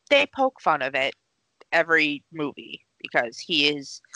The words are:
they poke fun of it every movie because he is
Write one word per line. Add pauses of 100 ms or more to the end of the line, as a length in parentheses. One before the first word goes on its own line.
they
poke
fun
of
it (580)
every (100)
movie (140)
because
he
is (160)